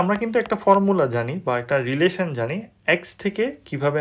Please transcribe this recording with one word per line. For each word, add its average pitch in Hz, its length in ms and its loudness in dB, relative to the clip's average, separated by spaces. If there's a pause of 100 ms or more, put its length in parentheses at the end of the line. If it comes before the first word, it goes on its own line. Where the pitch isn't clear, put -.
আমরা 196 200 2
কিন্তু 226 200 -4
একটা 214 220 -2
ফর্মুলা 196 420 4 (100)
জানি 120 180 -2 (120)
বা 127 60 0 (100)
একটা 139 140 0 (140)
রিলেশন 175 380 0 (100)
জানি, 123 180 -4 (380)
এক্স 180 140 -6 (140)
থেকে 202 220 -2 (220)
কিভাবে 143 340 -2